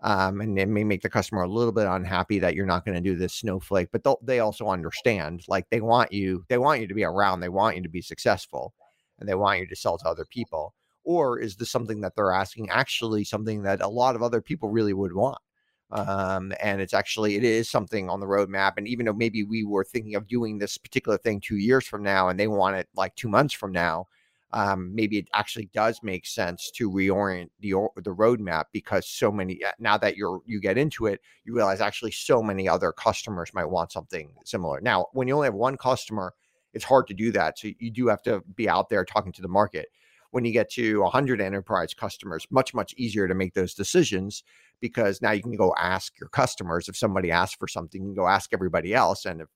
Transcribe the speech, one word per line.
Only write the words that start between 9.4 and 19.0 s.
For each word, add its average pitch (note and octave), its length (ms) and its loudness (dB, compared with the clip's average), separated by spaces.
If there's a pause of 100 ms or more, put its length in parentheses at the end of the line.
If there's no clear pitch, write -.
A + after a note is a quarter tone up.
you F#2 80 -6
to F2 80 -14
sell E2+ 240 -2
to E2 100 -2
other E2 160 -4
people. E2 520 -8 (260)
Or C#3 380 0
is G#2 160 -8
this A2+ 120 -8
something A2 340 -4
that F#2 120 -6
they're G2+ 160 2
asking G2 400 -2
actually A2 540 0
something G#2+ 380 -4
that G2 180 0
a G2 80 0
lot B2 260 2
of A2+ 80 -2
other A#2 180 2
people A2+ 280 -6
really G#2 260 2
would F#2+ 200 -2
want? A#2+ 240 0 (520)
Um, G2 600 -2 (100)
and G2 180 0
it's F#2+ 140 -4
actually, G#2 400 0
it G#2+ 80 0
is A2+ 260 4
something G2+ 400 -2
on G2 120 -2
the G2 60 -6
roadmap. G2 500 2
And G#2 100 -6
even A#2+ 200 -2